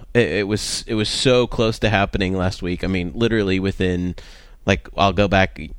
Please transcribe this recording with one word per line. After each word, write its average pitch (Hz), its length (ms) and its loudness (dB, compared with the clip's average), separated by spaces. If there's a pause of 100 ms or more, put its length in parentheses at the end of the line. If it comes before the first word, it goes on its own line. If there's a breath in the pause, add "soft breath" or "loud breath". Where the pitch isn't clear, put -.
(140)
it, 117 160 4
it 95 180 0
was, - 400 -4
it 113 60 -4
was 107 160 0
so 123 380 2
close 113 320 -2
to 110 100 2
happening 98 480 0
last 92 240 -2
week. 87 240 -4
I - 20 -2
mean, 87 280 -2
literally 107 440 2
within, 90 560 -2 (500 loud breath)
like, 95 300 2
I'll 98 180 4
go 101 140 2
back 95 320 2 (200)